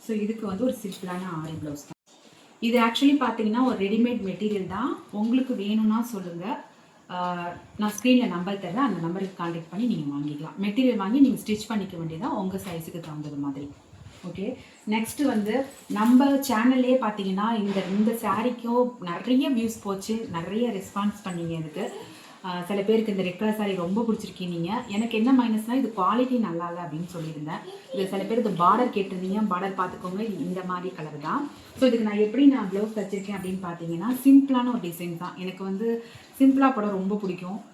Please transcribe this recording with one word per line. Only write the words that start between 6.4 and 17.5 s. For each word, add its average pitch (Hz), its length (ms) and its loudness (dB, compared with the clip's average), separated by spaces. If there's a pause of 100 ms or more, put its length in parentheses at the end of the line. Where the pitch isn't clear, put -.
ஆ, - 20 -4 (640)
நான் 208 160 0
ஸ்க்ரீன்ல 247 300 6 (100)
நம்பர் 190 300 -4
தரேன். 226 240 0
அந்த 170 160 -2
நம்பருக்கு 185 360 -6
கான்டாக்ட் 170 300 -6
பண்ணி 208 220 -2
நீங்க 151 200 -4
வாங்கிக்கலாம். 151 520 -6
மெட்டீரியல் 214 380 2
வாங்கி 254 220 6
நீங்க 214 180 0
ஸ்டிச் - 280 -4
பண்ணிக்க 190 280 -4
வேண்டியதா 165 300 -6 (120)
உங்க 190 140 -4 (120)
சைஸுக்கு 165 400 -10
தகுந்தது 151 400 -8
மாதிரி. 143 200 -8 (600)
ஓகே, 190 180 -6 (460)
நெக்ஸ்ட் 214 280 -2 (100)
வந்து 214 240 0 (420)
நம்ம 247 300 8 (200)
சேனல்லே 247 560 4
பாத்தீங்கன்னா 208 460 0 (160)